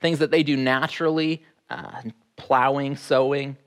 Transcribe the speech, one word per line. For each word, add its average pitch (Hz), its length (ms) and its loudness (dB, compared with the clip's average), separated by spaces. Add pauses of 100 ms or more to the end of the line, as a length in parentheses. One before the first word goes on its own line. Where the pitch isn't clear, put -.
things 165 200 0
that 151 100 2
they 160 140 4
do 143 120 0
naturally, 156 880 0 (240)
uh, - 340 -12 (340)
plowing, 139 600 0
sowing, 139 600 0 (100)